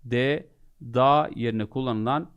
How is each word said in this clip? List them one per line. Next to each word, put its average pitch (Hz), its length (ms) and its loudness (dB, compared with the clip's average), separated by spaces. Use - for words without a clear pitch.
De, 127 460 -2
da 131 540 4
yerine 113 300 -2
kullanılan 127 720 -4